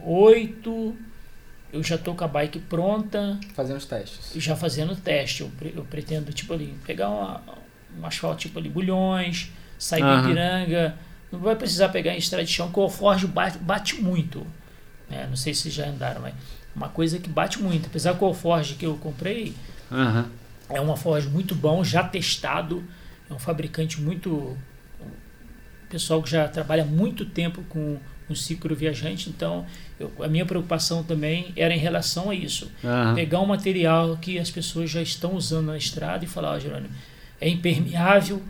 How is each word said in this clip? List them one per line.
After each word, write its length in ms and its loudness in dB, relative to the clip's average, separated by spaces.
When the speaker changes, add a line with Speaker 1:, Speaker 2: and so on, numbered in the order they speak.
Speaker 1:
oito, 880 6
eu 100 -2
já 140 0
tô 180 -4
com 80 -4
a 40 0
bike 320 0
pronta. 800 0
Speaker 2:
Fazendo 240 -4
os 80 -10
testes. 460 -8
Speaker 1:
Já 140 0
fazendo 380 -2
o 20 -4
teste, 460 0
eu 80 -8
pre-, 160 -10
eu 80 -8
pretendo, 480 -6
tipo 220 -6
ali, 200 -6
pegar 220 -2
uma, 320 -4
um 60 -8
asfalto 340 -4
tipo 200 -8
ali, 100 -6
Bulhões, 840 0
sair 240 2
do 60 6
Speaker 3:
Aham. 160 8
Speaker 1:
Ipiranga. 720 2
Não 80 -8
vai 160 4
precisar 340 4
pegar 260 0
em 20 -4
estrada 260 0
de 80 -2
chão, 200 0
que 80 2
o 20 6
alforge 460 4
bate, 320 0
bate 420 -2
muito. 460 0
Né? 220 -8
Não 60 -2
sei 180 -2
se 160 -2
já 180 -4
andaram, 340 -4
mas 120 -8
uma 140 -6
coisa 300 0
que 100 -8
bate 320 0
muito. 240 2
Apesar 300 0
que 80 2
o 40 6
alforge 460 2
que 140 -6
eu 80 -2
comprei 580 -6
Speaker 3:
Aham. 340 4
Speaker 1:
é 120 0
um 80 2
alforge 400 2
muito 240 0
bom, 300 4
já 200 4
testado. 800 -2
É 40 -8
um 40 -8
fabricante 640 -4
muito 560 -2
pessoal 320 2
que 80 -6
já 180 4
trabalha 380 2
muito 400 2
tempo 440 -2
com, 280 -4
com 80 -4
ciclo 400 -2
viajante, 540 -2
então 360 -4
eu, 120 -8
a 60 -2
minha 180 2
preocupação 580 0
também 540 0
era 160 4
em 60 2
relação 500 0
a 60 0
isso. 360 -4
Speaker 3:
Aham. 320 4
Speaker 1:
Pegar 260 2
um 40 4
material 760 4
que 180 -4
as 120 -2
pessoas 380 -4
já 120 -2
estão 340 -2
usando 320 0
na 100 -2
estrada 460 -4
e 40 -6
falar, 280 -2
"Ó, 40 -2
Jerônimo, 300 -6
é 80 4
impermeável 1000 4